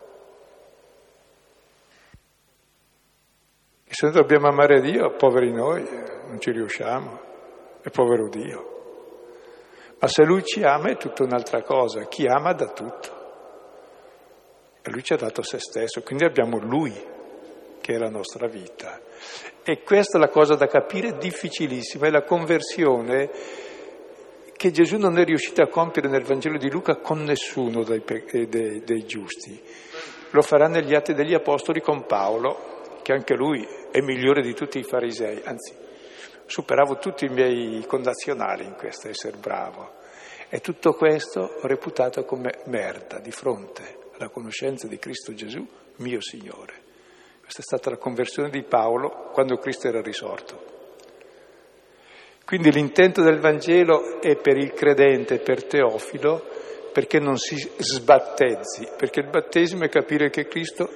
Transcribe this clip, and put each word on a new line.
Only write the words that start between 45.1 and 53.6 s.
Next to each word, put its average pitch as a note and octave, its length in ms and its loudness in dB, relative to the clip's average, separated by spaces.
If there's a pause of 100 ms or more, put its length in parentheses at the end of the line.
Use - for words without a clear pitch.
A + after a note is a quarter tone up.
Gesù, A2 340 -12 (280)
mio B2 260 -8
Signore. - 520 -16 (680)
Questa - 200 -16
è - 20 -14
stata - 260 -4
la A#2+ 80 -4
conversione B2+ 540 -4
di C#3 100 -6
Paolo A#2+ 720 0
quando C3 240 2
Cristo - 300 -6
era A2+ 140 -2
risorto. G#2 600 -10 (1800)
Quindi E3 260 4
l'intento E3+ 520 6
del D#3 160 8
Vangelo D#3 840 4